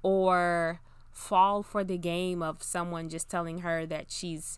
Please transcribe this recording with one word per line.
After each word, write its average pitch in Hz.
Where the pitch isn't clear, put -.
Or 175
fall 202
for 202
the 185
game 175
of 160
someone 170
just 160
telling 170
her 165
that 156
she's, 160